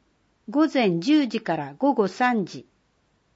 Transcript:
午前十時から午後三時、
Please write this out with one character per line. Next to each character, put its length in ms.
午 240
前 260
十 280
時 140
か 160
ら 200
午 160
後 140
三 380
時、 200